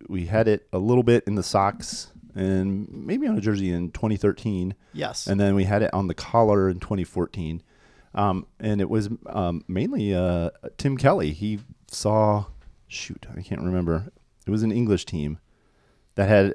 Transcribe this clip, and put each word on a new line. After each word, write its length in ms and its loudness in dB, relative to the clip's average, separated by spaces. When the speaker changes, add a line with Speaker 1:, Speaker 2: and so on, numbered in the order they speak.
Speaker 1:
we 180 -4
had 200 2
it 260 2
a 60 -2
little 240 4
bit 240 4
in 80 -2
the 80 0
socks 720 -2
and 560 -2
maybe 340 -4
on 100 0
a 40 -2
jersey 320 0
in 200 -2
twenty 260 -2
thirteen. 560 -2
Speaker 2:
Yes. 340 -8
Speaker 1:
And 140 2
then 140 4
we 100 4
had 180 2
it 120 0
on 120 -2
the 80 -4
collar 540 2
in 120 -2
twenty 220 -4
fourteen. 600 -4
Um, 320 0
and 200 0
it 100 0
was, 180 0
um, 420 -4
mainly, 460 -2
uh, 360 0
Tim 220 -2
Kelly. 340 2
He 280 -6
saw, 540 2
shoot, 380 -14
I 40 -8
can't 220 -8
remember. 500 0
It 40 -2
was 120 0
an 80 2
English 360 2
team 320 -4
that 140 2
had 260 6